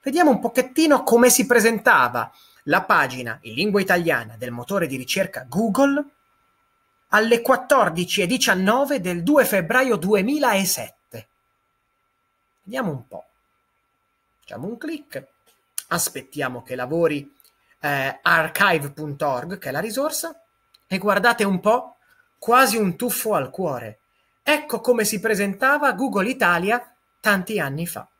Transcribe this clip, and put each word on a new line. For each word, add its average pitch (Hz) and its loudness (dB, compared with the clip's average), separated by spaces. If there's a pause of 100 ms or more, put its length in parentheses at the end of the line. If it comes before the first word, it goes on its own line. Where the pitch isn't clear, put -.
Vediamo 302 4
un 226 2
pochettino 269 2
come 240 6
si 214 2
presentava 202 2 (340)
la 170 2
pagina 127 0
in 110 -16
lingua 196 0
italiana 165 0
del 120 -10
motore 170 -4
di 135 -6
ricerca 170 -6
Google 247 0 (1040)
alle 226 2
quattordici 208 0
e 180 0
diciannove 233 0
del 175 -4
due 269 6
febbraio 226 0
duemilasette. 196 -2 (1300)
Vediamo 226 -6
un 131 -10
po'. - -16 (1160)
Facciamo 120 -14
un 226 -12
clic, 302 -12 (640)
aspettiamo 135 -6
che 127 -10
lavori, 143 -2 (460)
eh, 139 -2
archive 165 2
punto 151 -8
org, 143 -4
che 143 -12
è 131 -8
la 139 -4
risorsa, 285 -6 (460)
e 190 -4
guardate 202 2
un 196 0
po', 240 0 (420)
quasi 233 2
un 202 0
tuffo 220 -4
al 139 -2
cuore. 123 -6 (440)
Ecco 302 -2
come 233 2
si 214 -2
presentava 220 0
Google 202 -2
Italia 208 0 (260)
tanti 202 0
anni 151 -4
fa. - -12 (140)